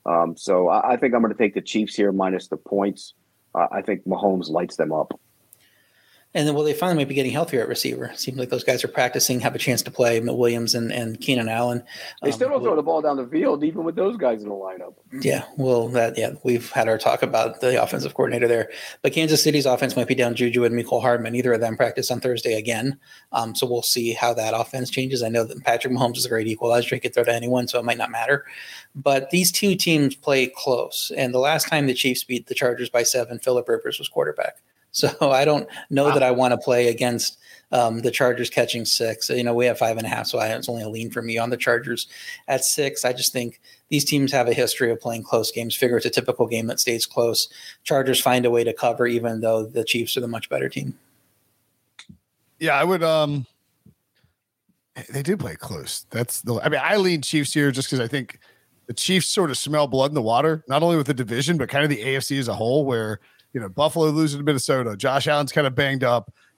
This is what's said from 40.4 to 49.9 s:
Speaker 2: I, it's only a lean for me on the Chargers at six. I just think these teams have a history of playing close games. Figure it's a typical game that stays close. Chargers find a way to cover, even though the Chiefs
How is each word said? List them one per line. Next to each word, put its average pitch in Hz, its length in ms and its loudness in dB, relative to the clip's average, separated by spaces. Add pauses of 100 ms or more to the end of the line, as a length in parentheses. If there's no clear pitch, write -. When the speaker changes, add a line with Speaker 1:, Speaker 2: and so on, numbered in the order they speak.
Speaker 2:
I, 110 80 0
it's 117 200 -6
only 117 140 -6
a 107 60 -8
lean 113 240 -8
for 120 100 -6
me 113 160 -4
on 117 120 -2
the 120 60 -2
Chargers 120 520 -2 (400)
at 135 160 0
six. 139 400 -2
I 127 80 2
just 131 200 -2
think 120 280 -6 (280)
these 143 160 2
teams 139 280 2
have 127 160 2
a 120 40 4
history 117 380 0
of 113 100 -2
playing 117 220 -6
close 113 300 0
games. 117 240 -4
Figure 123 200 2
it's 113 100 0
a 123 40 -2
typical 123 380 0
game 113 180 -4
that 120 140 -2
stays 117 260 0
close. 117 420 0 (360)
Chargers 131 360 2
find 123 240 4
a 120 60 4
way 117 140 4
to 113 80 0
cover, 120 340 0
even 117 360 0
though 113 220 2
the 113 200 -2
Chiefs - 320 -2